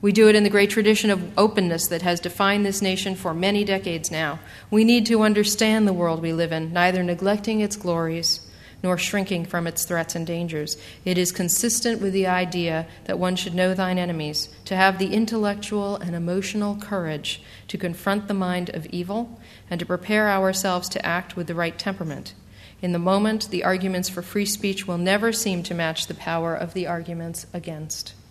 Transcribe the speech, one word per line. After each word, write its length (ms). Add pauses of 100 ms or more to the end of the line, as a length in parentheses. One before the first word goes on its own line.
We 120
do 160
it 60
in 80
the 60
great 200
tradition 400
of 280
openness 500
that 140
has 200
defined 440
this 160
nation 340
for 180
many 320
decades 440
now. 300 (320)
We 140
need 220
to 140
understand 640
the 80
world 280
we 100
live 220
in, 180
neither 320
neglecting 560
its 160
glories 640 (440)
nor 120
shrinking 480
from 220
its 200
threats 280
and 140
dangers. 500 (260)
It 140
is 140
consistent 680
with 140
the 140
idea 580 (200)
that 120
one 180
should 200
know 180
thine 240
enemies, 520 (160)
to 100
have 240
the 140
intellectual 840
and 200
emotional 600
courage 680 (280)
to 100
confront 480
the 80
mind 340
of 220
evil, 480 (280)
and 120
to 60
prepare 440
ourselves 600
to 140
act 320
with 120
the 80
right 240
temperament. 560 (440)
In 120
the 80
moment, 500
the 140
arguments 460
for 120
free 240
speech 420
will 120
never 340
seem 300
to 100
match 320
the 80
power 400
of 220
the 100
arguments 680
against. 600 (180)